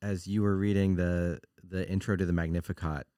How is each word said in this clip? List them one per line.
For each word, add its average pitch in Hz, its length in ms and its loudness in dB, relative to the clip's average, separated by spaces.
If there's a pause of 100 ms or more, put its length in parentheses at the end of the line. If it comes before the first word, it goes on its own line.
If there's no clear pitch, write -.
as 98 240 -4
you 101 160 0
were 101 140 4
reading 98 400 4
the, 87 440 0 (220)
the 92 280 -6
intro 95 260 0
to 90 100 0
the 87 80 0
Magnificat 82 720 -2 (120)